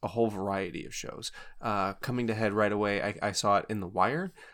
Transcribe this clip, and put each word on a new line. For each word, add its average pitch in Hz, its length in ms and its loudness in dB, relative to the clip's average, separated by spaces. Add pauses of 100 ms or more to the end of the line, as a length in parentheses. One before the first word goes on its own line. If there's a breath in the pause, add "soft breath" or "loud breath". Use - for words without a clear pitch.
a 113 60 -4
whole 117 220 2
variety 98 560 -2
of - 100 -12
shows. - 340 -8 (320 loud breath)
Uh, 101 340 0
coming 123 300 -2
to 113 80 0
head 107 200 2
right 104 180 4
away, 104 320 2
I, 101 180 -2
I 101 120 0
saw 101 240 4
it - 100 2
in 107 140 -4
The 90 60 -4
Wire. 120 440 0 (220 loud breath)